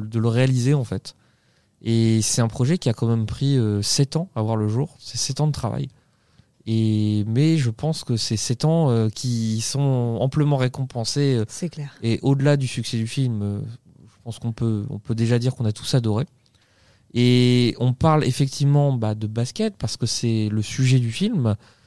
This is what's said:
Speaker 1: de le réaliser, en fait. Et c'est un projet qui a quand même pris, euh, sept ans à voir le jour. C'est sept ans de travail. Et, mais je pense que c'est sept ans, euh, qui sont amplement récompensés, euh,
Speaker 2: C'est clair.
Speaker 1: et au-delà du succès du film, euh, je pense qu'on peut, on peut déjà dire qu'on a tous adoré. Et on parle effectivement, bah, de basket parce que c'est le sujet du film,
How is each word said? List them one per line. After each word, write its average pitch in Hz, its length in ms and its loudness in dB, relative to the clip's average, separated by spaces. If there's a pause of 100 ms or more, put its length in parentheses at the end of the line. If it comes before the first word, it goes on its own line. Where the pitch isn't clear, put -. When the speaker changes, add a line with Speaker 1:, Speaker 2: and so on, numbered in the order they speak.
Speaker 1:
de 110 140 -4
le 113 80 2
réaliser, 127 480 2
en 135 80 0
fait. - 320 -8 (680)
Et 113 400 2
c'est 113 220 0
un 113 60 2
projet 135 280 0
qui - 100 -4
a 117 60 2
quand 113 140 -2
même 113 180 0
pris, 139 320 0
euh, 104 240 2
sept - 340 0
ans 170 200 -2
à 110 80 -2
voir 110 140 0
le 107 100 0
jour. 117 320 -2
C'est - 180 -14
sept 131 240 -4
ans 151 60 2
de 151 60 2
travail. 131 340 -4 (760)
Et, 107 600 2
mais 151 300 2
je 127 140 0
pense 156 320 -4
que 120 120 -2
c'est 110 220 -2
sept - 260 -2
ans, 160 260 2
euh, 113 200 2
qui 113 520 -2
sont 127 600 -2
amplement 143 360 0
récompensés, 131 800 -2
euh, 107 100 0
Speaker 2:
C'est - 220 -8
clair. 143 240 -12 (100)
Speaker 1:
et 113 180 0
au-delà 139 360 2
du 131 100 -2
succès - 300 -6
du 113 100 -2
film, 117 340 -2
euh, 101 180 -4 (460)
je - 180 -20
pense 117 160 -12
qu'on 117 140 -6
peut, 110 360 -2
on 101 100 -8
peut 120 160 -6
déjà 117 240 2
dire 127 160 -2
qu'on 123 100 -6
a 107 80 0
tous - 220 -6
adoré. 117 300 0 (880)
Et 123 680 4
on 123 140 2
parle 156 300 4
effectivement, 143 720 2
bah, 110 220 0
de 107 120 -4
basket 120 500 -4
parce - 200 -6
que - 80 -2
c'est 110 440 0
le 107 120 0
sujet 131 380 2
du 117 120 0
film, 139 440 0 (320)